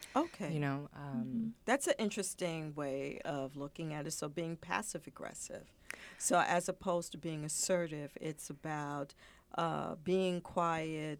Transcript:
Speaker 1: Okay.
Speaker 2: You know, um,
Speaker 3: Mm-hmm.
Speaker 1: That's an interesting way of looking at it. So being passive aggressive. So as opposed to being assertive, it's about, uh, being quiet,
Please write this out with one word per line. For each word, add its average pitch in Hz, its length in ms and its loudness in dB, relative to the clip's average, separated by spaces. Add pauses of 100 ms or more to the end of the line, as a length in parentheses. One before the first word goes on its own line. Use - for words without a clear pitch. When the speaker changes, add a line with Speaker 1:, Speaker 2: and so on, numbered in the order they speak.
(160)
Speaker 1:
Okay. 233 380 0
Speaker 2:
You 151 60 0
know, 143 360 0
um, 143 220 -6
Speaker 3:
Mm-hmm. 233 300 -2 (180)
Speaker 1:
That's 277 220 2
an 320 120 4
interesting 170 760 -2
way 139 500 -2
of 139 320 -2
looking 156 360 -4
at 151 140 -2
it. 160 40 -2
So 151 180 -2
being 165 260 -2
passive 180 520 -2
aggressive. - 580 -10 (520)
So 175 220 6
as 175 300 6
opposed 175 440 0
to 165 40 -10
being 156 260 -2
assertive, 156 680 2 (100)
it's 156 280 -4
about, 147 640 -2 (420)
uh, 160 480 2
being 180 380 4
quiet, 160 800 0